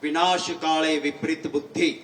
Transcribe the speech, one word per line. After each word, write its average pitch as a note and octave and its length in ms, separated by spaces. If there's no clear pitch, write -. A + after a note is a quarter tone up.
વિનાશ F3 480
કાળે D#3+ 480
વિપરીત D#3 480
બુદ્ધિ. D3+ 440